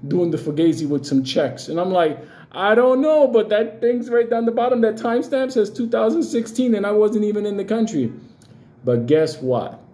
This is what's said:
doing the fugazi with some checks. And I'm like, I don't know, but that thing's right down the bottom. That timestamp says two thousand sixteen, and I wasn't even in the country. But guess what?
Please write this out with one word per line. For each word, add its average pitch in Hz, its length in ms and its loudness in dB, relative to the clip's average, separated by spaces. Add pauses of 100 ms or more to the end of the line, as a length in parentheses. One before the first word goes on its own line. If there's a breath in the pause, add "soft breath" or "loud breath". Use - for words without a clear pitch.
doing 170 240 0
the 165 80 -2
fugazi 160 500 0
with 143 160 -2
some 135 200 0
checks. 131 440 -4
And 156 120 -4
I'm 185 100 -2
like, 170 280 2 (340 loud breath)
I 196 220 2
don't 254 260 4
know, 302 260 4
but 226 220 2
that 214 320 -2
thing's 240 300 -2
right 233 180 2
down 233 180 -2
the 233 60 0
bottom. 240 280 0
That 220 160 2
timestamp 262 560 -2
says 214 180 0
two 233 180 -6
thousand 226 340 0
sixteen, 233 520 -2
and 202 120 0
I 202 60 0
wasn't 214 320 2
even 208 220 -2
in 202 100 -4
the 196 80 -4
country. 190 480 -2 (720 loud breath)
But 120 220 0
guess 151 340 2
what? 123 400 -4 (140)